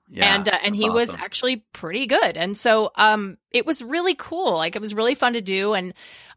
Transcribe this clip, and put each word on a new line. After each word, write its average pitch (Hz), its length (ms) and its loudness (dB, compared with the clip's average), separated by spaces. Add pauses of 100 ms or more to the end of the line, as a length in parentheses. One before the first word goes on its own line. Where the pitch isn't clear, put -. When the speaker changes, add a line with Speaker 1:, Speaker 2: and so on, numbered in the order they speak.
(120)
Speaker 1:
Yeah, 196 220 4
Speaker 2:
And, 202 140 0
uh, 190 140 2
and 208 120 -2
Speaker 1:
that's 208 80 -2
Speaker 2:
he 214 80 0
was 233 200 0
Speaker 1:
awesome. - 120 -8
Speaker 2:
actually 254 500 -4
pretty 202 340 -6
good. 214 300 2
And 185 220 -4
so, 220 380 4
um, 208 420 2 (140)
it 240 120 2
was 302 160 -2
really 330 360 0
cool. 330 400 -2
Like, 160 180 -2
it 214 60 -6
was 208 120 -8
really 226 220 0
fun 247 200 0
to 233 60 -4
do. 190 320 0
And, 185 220 -4 (420)